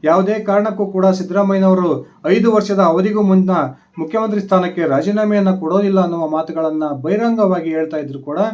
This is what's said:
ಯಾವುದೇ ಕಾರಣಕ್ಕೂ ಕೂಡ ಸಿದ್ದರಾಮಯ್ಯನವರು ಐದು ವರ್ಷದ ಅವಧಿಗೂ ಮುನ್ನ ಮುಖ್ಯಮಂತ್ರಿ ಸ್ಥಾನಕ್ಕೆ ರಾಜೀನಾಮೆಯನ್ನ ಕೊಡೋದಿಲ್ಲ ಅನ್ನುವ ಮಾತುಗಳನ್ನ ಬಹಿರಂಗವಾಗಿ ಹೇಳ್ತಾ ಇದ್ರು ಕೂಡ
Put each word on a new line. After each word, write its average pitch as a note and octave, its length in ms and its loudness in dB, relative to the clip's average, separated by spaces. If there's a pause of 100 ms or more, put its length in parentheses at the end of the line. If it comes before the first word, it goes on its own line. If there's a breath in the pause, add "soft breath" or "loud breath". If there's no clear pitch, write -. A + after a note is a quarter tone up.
ಯಾವುದೇ F#3 300 2
ಕಾರಣಕ್ಕೂ G#3 520 0
ಕೂಡ F#3+ 200 0
ಸಿದ್ದರಾಮಯ್ಯನವರು F#3+ 1080 2 (140)
ಐದು A3 260 4
ವರ್ಷದ G3 260 2
ಅವಧಿಗೂ F#3+ 440 2
ಮುನ್ನ F#3+ 280 4 (480 loud breath)
ಮುಖ್ಯಮಂತ್ರಿ G#3 420 -2
ಸ್ಥಾನಕ್ಕೆ F3+ 440 0
ರಾಜೀನಾಮೆಯನ್ನ G3 760 0
ಕೊಡೋದಿಲ್ಲ F#3+ 420 0
ಅನ್ನುವ E3 280 -2
ಮಾತುಗಳನ್ನ D#3 600 -4
ಬಹಿರಂಗವಾಗಿ F#3 840 -2
ಹೇಳ್ತಾ D#3+ 260 -4
ಇದ್ರು C#3 220 -8
ಕೂಡ D3 200 -8 (160)